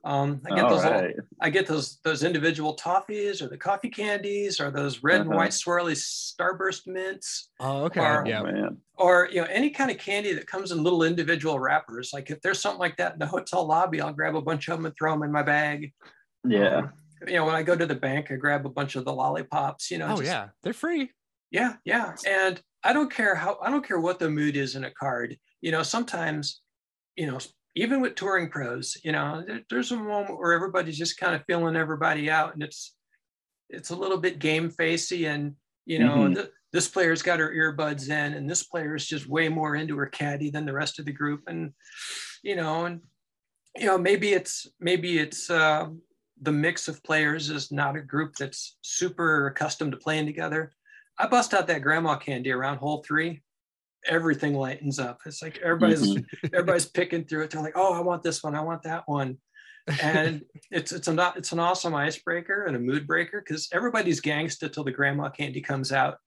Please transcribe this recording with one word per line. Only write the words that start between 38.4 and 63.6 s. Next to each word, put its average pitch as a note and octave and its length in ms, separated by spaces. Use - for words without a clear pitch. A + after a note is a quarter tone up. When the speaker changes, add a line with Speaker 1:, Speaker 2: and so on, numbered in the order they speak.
Speaker 1:
this E3+ 140
player's D3+ 420
just C#3+ 220
way D#3+ 200
more D#3 280
into D#3 220
her C#3 100
caddy D3 420
than D3+ 160
the C#3 60
rest C#3 260
of D#3 60
the C#3+ 80
group, D3 340
and, E3 260
you G3+ 140
know, E3 300
and, E3+ 160
you A#3 100
know, F#3+ 120
maybe G3 340
it's, - 340
maybe F3 380
it's, D3+ 300
uh, D#3 380
the D3 100
mix D#3 360
of D3+ 160
players D#3 460
is D3 200
not C#3+ 260
a D#3 60
group D3 340
that's - 460
super E3 640
accustomed D3 460
to - 60
playing D#3 280
together. D#3 460
I - 80
bust A#3+ 240
out F#3+ 140
that D#3+ 160
grandma D#3 340
candy C3 340
around C3 280
hole D3+ 280
three, D#3+ 360
everything D#3 480
lightens C3+ 440
up. B2 280
It's D3 160
like D#3+ 160
everybody's, E3 440
Speaker 2:
Mm-hmm. - 440
Speaker 1:
<laughs> D3 80
everybody's F3 320
picking F3 380
through D#3 200
it. D#3 60
They're D#3 120
like, D#3 140
"Oh, F#3 160
I E3+ 80
want F3 220
this E3 200
one. D3+ 140
I D#3 60
want D#3+ 220
that E3 220
one." C#3 300
And D#3 400
Speaker 2:
<laughs> - 140
Speaker 1:
it's, E3+ 220
it's E3+ 160
a E3+ 40
not, F3 240
it's - 160
an E3+ 60
awesome E3+ 360
icebreaker E3+ 720
and D#3+ 100
a B2 40
mood C#3 280
breaker E3+ 400
'cause D#3 260